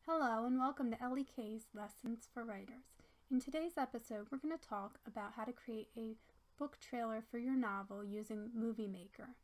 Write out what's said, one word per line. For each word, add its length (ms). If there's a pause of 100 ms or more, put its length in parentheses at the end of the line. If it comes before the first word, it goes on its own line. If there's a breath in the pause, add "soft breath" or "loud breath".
Hello 380
and 140
welcome 320
to 100
Ellie 240
K's 380 (100)
Lessons 580
for 120
Writers. 500 (380 soft breath)
In 100
today's 340
episode, 540
we're 80
gonna 180
talk 520
about 280
how 100
to 60
create 360 (100)
a 180 (440 soft breath)
book 200
trailer 520
for 80
your 160
novel 480
using 500
Movie 340
Maker. 420 (140)